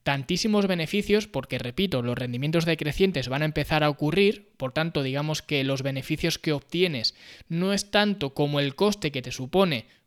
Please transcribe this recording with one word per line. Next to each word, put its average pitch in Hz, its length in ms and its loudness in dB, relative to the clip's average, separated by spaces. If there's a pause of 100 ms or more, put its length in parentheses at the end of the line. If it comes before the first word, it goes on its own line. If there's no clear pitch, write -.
tantísimos 202 640 0
beneficios, 202 640 0
porque, - 320 -6
repito, 127 420 -2
los 120 160 -2
rendimientos 139 480 0
decrecientes 156 640 0
van 139 140 0
a - 20 0
empezar 151 380 2
a 151 60 4
ocurrir, 165 680 2
por 127 140 -4
tanto, 160 320 0
digamos 147 380 -2
que 139 220 0
los 135 200 -2
beneficios 139 560 -2
que 156 140 -2
obtienes 156 640 -2 (340)
no 180 240 0
es 196 180 -4
tanto 202 420 2
como 147 260 0
el 143 160 0
coste 202 360 0
que 135 100 -6
te 123 100 -10
supone, 160 540 0 (220)